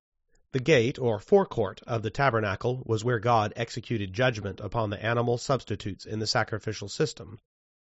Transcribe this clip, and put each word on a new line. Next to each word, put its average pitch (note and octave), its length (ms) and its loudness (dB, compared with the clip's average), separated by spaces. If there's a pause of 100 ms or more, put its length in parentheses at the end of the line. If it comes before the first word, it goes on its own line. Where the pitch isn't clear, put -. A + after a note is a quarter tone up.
(520)
The C3+ 80 0
gate, D3 400 4
or A2+ 180 0
forecourt, A#2 680 2
of A2+ 160 -2
the A2 60 -2
tabernacle A#2 760 0
was A2 160 0
where A#2+ 160 2
God G#2+ 380 2
executed A2+ 560 -4
judgment G#2+ 480 0
upon G#2+ 300 -2
the G#2 140 -6
animal A#2+ 340 2
substitutes G#2+ 680 -4
in G#2+ 140 -6
the G#2+ 80 -4
sacrificial G#2+ 600 -2
system, A2 520 -4 (480)